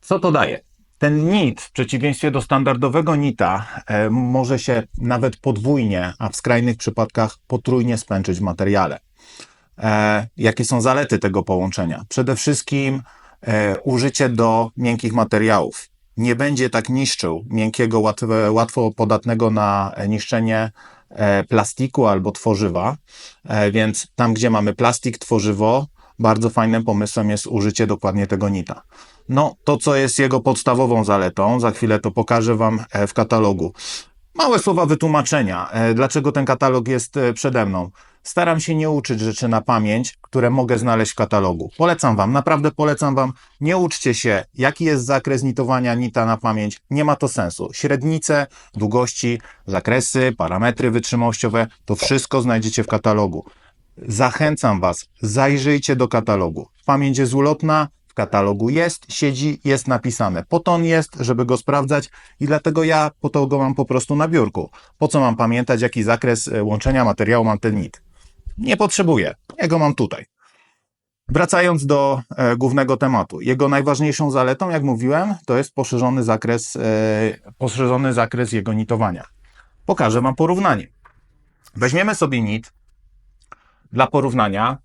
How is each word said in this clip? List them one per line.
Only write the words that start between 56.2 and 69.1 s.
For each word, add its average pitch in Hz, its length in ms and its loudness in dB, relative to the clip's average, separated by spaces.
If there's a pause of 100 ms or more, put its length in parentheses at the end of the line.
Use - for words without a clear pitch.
Pamięć 139 320 0
jest 131 160 0
ulotna, 151 540 2 (200)
w - 60 -20
katalogu 101 560 0
jest, 165 400 -2
siedzi, 143 540 -2
jest 135 240 0
napisane. 113 560 -2
Po 170 160 0
to 175 140 0
on 170 120 2
jest, 160 340 0
żeby 123 260 0
go 123 120 2
sprawdzać 143 520 0 (300)
i 143 60 -2
dlatego 156 380 0
ja 156 280 2 (100)
po 143 80 -2
to 143 180 0
go 139 100 0
mam 135 180 0
po 135 100 0
prostu 127 300 -2
na 151 120 2
biurku. 113 420 0 (280)
Po 147 100 0
co 151 120 2
mam 120 160 2
pamiętać, 120 460 2
jaki 120 220 0
zakres, 117 440 0
e, 107 160 -2
łączenia 120 420 2
materiału 113 400 2
mam 107 140 0
ten 110 160 0
nit? 92 260 -6 (560)
Nie 226 200 0
potrzebuję, 160 580 0 (220)